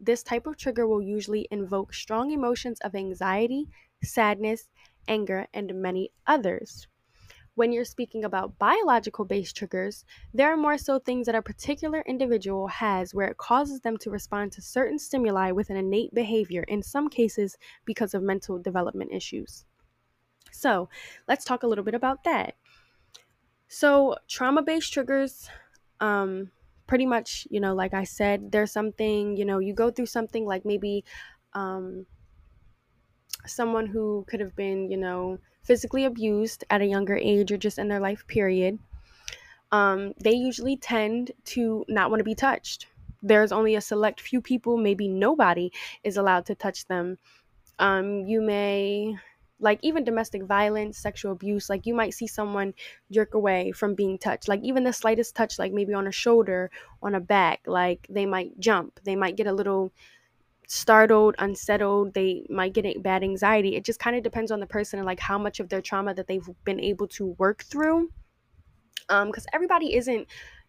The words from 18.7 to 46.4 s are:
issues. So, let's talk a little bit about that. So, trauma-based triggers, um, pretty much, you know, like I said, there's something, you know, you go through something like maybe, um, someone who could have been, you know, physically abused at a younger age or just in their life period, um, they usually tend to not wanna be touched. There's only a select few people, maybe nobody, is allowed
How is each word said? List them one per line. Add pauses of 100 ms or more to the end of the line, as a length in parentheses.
issues. (840)
So, (380)
let's
talk
a
little
bit
about
that. (1120)
So, (120)
trauma-based
triggers, (520)
um, (380)
pretty
much,
you
know,
like
I
said,
there's
something,
you
know,
you
go
through
something
like
maybe, (480)
um, (1400)
someone
who
could
have
been,
you
know, (260)
physically
abused
at
a
younger
age
or
just
in
their
life
period, (920)
um,
they
usually
tend (140)
to
not
wanna
be
touched. (340)
There's
only
a
select
few
people,
maybe
nobody, (320)
is
allowed